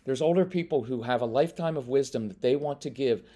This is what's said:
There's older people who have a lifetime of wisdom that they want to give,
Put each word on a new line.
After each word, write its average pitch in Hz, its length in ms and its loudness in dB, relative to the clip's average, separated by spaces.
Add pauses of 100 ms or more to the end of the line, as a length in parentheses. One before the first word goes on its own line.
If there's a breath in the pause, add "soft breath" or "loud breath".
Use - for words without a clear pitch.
There's 135 180 -2
older 170 240 4
people 170 380 -2
who 120 180 -4
have 120 200 0
a 123 40 0
lifetime 160 500 0
of 123 140 -6
wisdom 127 400 0
that 95 120 -10
they 131 140 4
want 143 260 -4
to 147 80 -8
give, 120 340 0 (120)